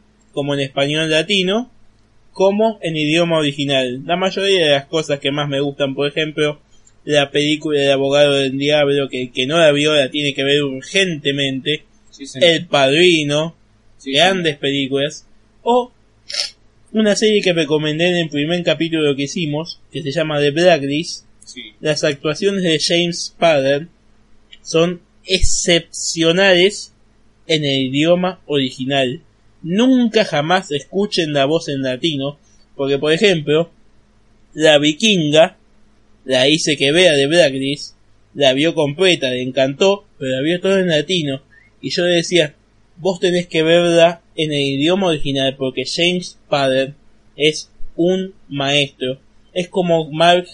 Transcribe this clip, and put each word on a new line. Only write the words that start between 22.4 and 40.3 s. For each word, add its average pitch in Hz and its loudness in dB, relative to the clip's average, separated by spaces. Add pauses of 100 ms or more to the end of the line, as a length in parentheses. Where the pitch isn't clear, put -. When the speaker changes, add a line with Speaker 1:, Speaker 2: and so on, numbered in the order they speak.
Speaker 1:
de 160 2
James 170 -2
Spader 143 2 (720)
son 170 -2 (240)
excepcionales 180 0 (540)
en 160 -2
el 135 0
idioma 175 0
original. 135 -2 (400)
Nunca 220 2
jamás 165 -2
escuchen 170 -4
la 139 2
voz 160 -2
en 139 -4
latino, 135 -4 (380)
porque 139 0
por 151 0
ejemplo, 160 2 (840)
la 151 4
vikinga, 156 2 (680)
la 131 2
hice 151 0
que 139 0
vea 170 4
de 139 2
Blacklist, 143 0 (380)
la 135 2
vio 151 0
completa, 151 0
le 127 -4
encantó, 139 0 (120)
pero 131 -4